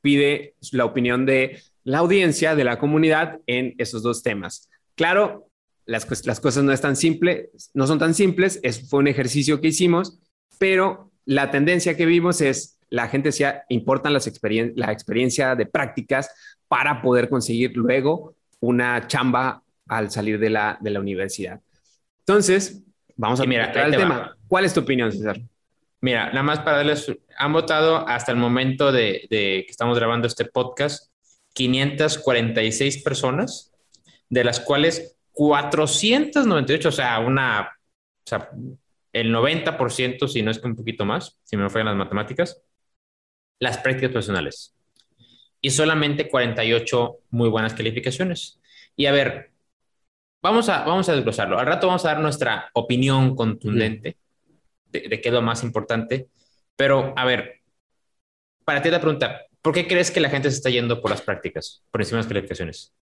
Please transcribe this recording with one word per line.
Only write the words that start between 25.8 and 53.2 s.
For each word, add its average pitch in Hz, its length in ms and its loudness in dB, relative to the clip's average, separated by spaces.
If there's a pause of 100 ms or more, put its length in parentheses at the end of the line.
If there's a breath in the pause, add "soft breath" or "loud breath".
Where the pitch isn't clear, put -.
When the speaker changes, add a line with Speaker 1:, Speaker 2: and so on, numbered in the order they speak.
Speaker 2:
Mira, 120 280 0
nada 135 140 -2
más 151 160 0
para 151 180 2
darles, 147 320 0 (280)
han 147 160 0
votado 160 540 2
hasta 120 260 -2
el 120 40 2
momento 131 540 2
de, 117 380 0
de 98 360 0
que - 40 -20
estamos 120 280 0
grabando 117 300 0
este 117 180 -4
podcast, 131 640 -4 (440)
quinientas 143 640 0
cuarenta 117 460 0
y 110 100 0
seis 139 280 -2
personas, 143 720 -2 (580 soft breath)
de 123 140 2
las 120 160 2
cuales 151 560 0 (160)
cuatrocientas 160 1160 2
noventa 143 260 2
y - 20 4
ocho, 160 140 0
o 135 40 0
sea, 120 260 0
una, 120 520 0 (540)
o - 20 -18
sea, - 220 -6 (640)
el 113 180 -2
noventa 151 460 0
por 120 140 -2
ciento, 127 360 -2
si 127 140 -4
no 110 100 0
es 110 80 -6
que 123 80 -8
un 113 80 -4
poquito 113 300 -6
más, 127 380 -6
si - 120 -8
me 101 140 0
fallan 110 180 -2
las 104 80 -2
matemáticas, 107 680 -4 (960)
las 123 180 -2
prácticas 131 340 -2
profesionales. 95 640 -6 (840 soft breath)
Y 135 100 -2
solamente 147 580 0
cuarenta 117 340 0
y 113 80 0
ocho 117 460 0 (140)
muy 117 180 2
buenas 110 240 0
calificaciones. 127 880 -6 (340 soft breath)
Y 143 120 0
a 139 40 4
ver, 139 400 0 (880)
vamos 226 280 2
a, 165 160 0
vamos 180 240 2
a 160 40 4
desglosarlo. 107 460 0
Al 127 60 0
rato 175 220 0
vamos 175 180 0
a 160 40 4
dar 151 120 0
nuestra 131 520 -2
opinión 131 600 2